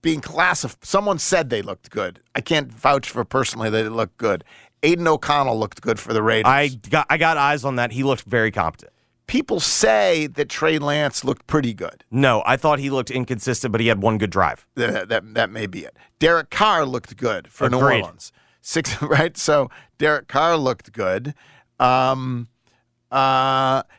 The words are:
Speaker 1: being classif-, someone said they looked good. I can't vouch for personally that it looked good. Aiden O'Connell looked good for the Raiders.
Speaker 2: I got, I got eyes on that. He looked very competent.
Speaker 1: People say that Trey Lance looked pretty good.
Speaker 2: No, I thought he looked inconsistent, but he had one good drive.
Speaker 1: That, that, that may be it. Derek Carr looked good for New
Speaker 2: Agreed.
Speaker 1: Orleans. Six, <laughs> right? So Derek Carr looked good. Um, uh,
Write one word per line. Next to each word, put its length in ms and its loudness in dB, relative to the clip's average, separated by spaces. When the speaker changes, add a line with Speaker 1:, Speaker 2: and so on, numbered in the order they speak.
Speaker 1:
being 180 0
classif-, 600 -2
someone 360 0
said 320 0
they 120 -2
looked 280 -14
good. 300 -6
I 60 -2
can't 320 -2
vouch 380 0
for 140 -4
personally 460 -2
that 140 0
it 60 -4
looked 280 -4
good. 260 -2
Aiden 260 2
O'Connell 500 2
looked 220 -4
good 180 -2
for 140 -8
the 100 2
Raiders. 260 2
Speaker 2:
I 200 4
got, 420 -2
I 60 2
got 200 2
eyes 280 0
on 120 -2
that. 160 -2
He 120 -4
looked 180 0
very 300 0
competent. 400 -4
Speaker 1:
People 320 -2
say 720 2
that 200 -4
Trey 300 0
Lance 460 -2
looked 240 -6
pretty 260 0
good. 380 -12
Speaker 2:
No, 340 2
I 100 2
thought 220 0
he 120 -4
looked 200 -2
inconsistent, 600 -4
but 80 0
he 80 4
had 120 2
one 180 2
good 120 -2
drive. 460 -2
Speaker 1:
That, 320 -2
that, 260 -4
that 160 0
may 160 -8
be 180 -10
it. 120 -20
Derek 300 2
Carr 360 2
looked 300 -8
good 320 -4
for 200 -2
New 100 2
Speaker 2:
Agreed. 240 4
Speaker 1:
Orleans. 280 -14
Six, 420 -4
<laughs> 0 -
right? 340 0
So 320 2
Derek 300 0
Carr 280 2
looked 360 -4
good. 420 -4
Um, 680 0
uh, 720 2